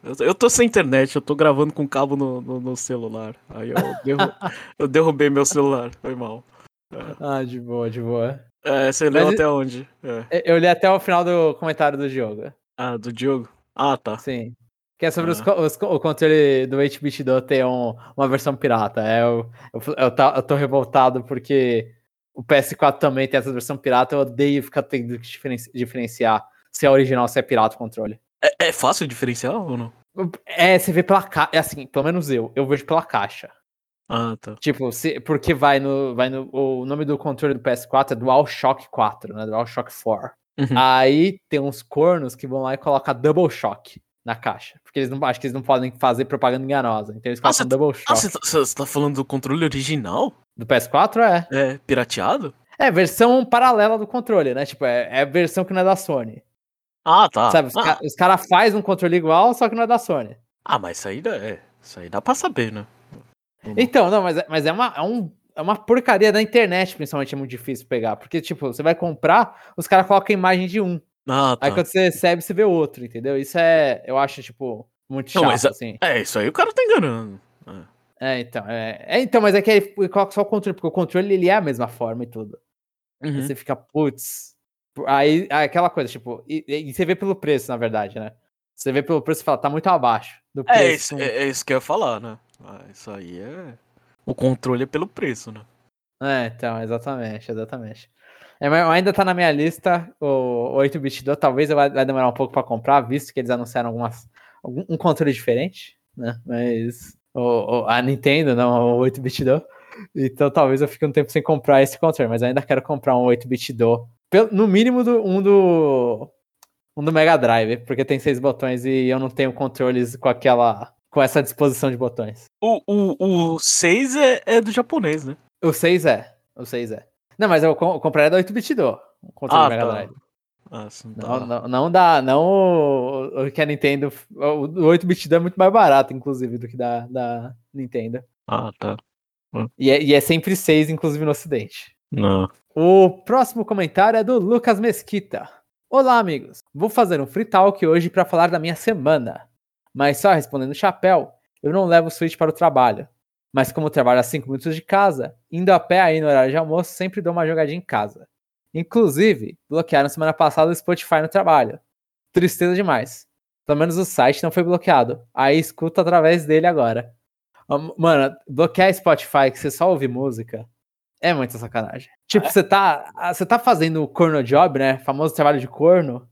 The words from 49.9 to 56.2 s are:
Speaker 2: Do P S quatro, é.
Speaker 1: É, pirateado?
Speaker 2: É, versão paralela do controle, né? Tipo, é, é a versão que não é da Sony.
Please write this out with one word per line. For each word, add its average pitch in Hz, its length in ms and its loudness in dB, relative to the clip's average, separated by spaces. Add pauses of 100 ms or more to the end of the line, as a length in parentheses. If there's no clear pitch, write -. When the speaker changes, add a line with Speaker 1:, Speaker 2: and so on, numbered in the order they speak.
Speaker 2:
Do 117 100 -14
P 135 80 2
S 117 140 0
quatro, 214 340 2
é. 175 300 2
Speaker 1:
É, 135 340 -2
pirateado? 135 640 -2 (260)
Speaker 2:
É, 262 120 4
versão 226 540 4
paralela 240 540 4
do 208 80 -6
controle, 208 480 0
né? 139 120 -4
Tipo, - 180 -8
é, 120 260 0
é 127 100 -2
a 143 40 2
versão 170 400 0
que 185 80 -8
não 185 100 0
é - 20 2
da 190 120 4
Sony. 123 460 -8 (640)